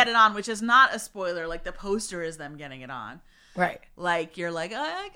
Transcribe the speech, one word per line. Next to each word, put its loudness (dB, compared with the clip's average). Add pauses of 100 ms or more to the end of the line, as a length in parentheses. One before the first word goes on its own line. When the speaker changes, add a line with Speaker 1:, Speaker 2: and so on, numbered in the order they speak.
Speaker 1:
butt. 0
Speaker 2:
it 2
on, 8
which -6
is -6
not 6
a -4
spoiler, -4
like, -8
the -6
poster -4
is -6
them -12
getting -14
it -12
on. -12 (360)
Speaker 1:
Right. 0 (160)
Speaker 2:
Like, -2
you're -4
like, -6
"Oh, -6
I, -6